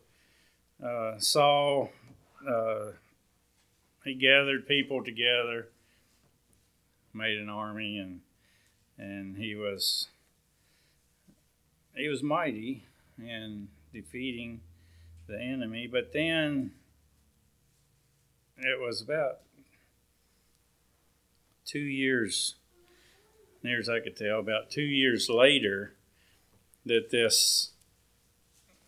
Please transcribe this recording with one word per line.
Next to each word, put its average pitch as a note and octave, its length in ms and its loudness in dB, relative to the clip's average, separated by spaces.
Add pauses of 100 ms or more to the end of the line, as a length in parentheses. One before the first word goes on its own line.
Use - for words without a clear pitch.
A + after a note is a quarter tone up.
(840)
uh, A2+ 340 -4
Saul. C#3+ 720 4 (580)
Uh, A2 440 -2 (1120)
he C#3 100 -6
gathered C3+ 540 6
people C#3 360 0
together, A#2 640 0 (1400)
made A2 260 -2
an G#2 100 -10
army, G#2+ 500 -8
and, F#2 220 -12 (760)
and G2 400 -12
he G#2 180 -8
was, G2+ 520 -4 (1900)
he D3 120 -4
was C#3 140 -4
mighty C3+ 640 -2 (340)
in A2 500 -12 (240)
defeating A#2+ 680 -10 (640)
the G#2+ 140 -10
enemy. A#2+ 480 -6
But A#2+ 240 -2
then D3+ 600 0 (1800)
it C3 240 0
was A2+ 220 -4
about C#3 360 -2 (2250)
two - 160 -8
years, C3+ 720 0 (1080)
near A#2+ 180 -2
as A2 80 -4
I A#2 120 0
could - 160 -12
tell, G#2+ 220 -2
about G#2+ 320 -2
two C#3+ 100 -6
years C3+ 480 2
later A2+ 640 6 (920)
that A#2 240 2
this - 640 2 (1160)